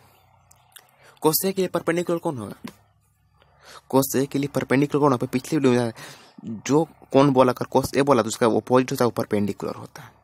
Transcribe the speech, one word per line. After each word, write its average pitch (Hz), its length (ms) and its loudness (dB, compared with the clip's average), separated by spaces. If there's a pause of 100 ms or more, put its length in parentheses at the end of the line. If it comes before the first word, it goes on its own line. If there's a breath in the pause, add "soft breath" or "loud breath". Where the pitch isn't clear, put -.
(1200 soft breath)
cos 156 240 0
A 196 60 -2
के 190 100 -4
लिए 180 60 -2
परपेंडिकुलर 170 500 -4
कौन 156 200 -6
होगा? 101 160 -10 (1400 loud breath)
cos 131 220 0
A 135 100 0
के - 120 -6
लिए 143 100 -4
परपेंडिकुलर 139 520 0
कौन 143 120 4
होगा? 123 140 -2
पिछली 127 320 -4
वीडियो 123 240 2
में 117 100 -4 (760 loud breath)
जो 147 180 2 (280)
कौन 139 200 6
बोला 127 200 6
कर 120 120 -6 (120)
cos 135 200 0
A 139 100 2
बोला 131 160 4
तो 107 60 -4
उसका 117 180 0
अपोजिट 127 460 2
होता 131 120 0
है, - 20 4
वो 110 60 -2
परपेंडिकुलर 101 640 -4
होता - 280 -18
है। - 220 -20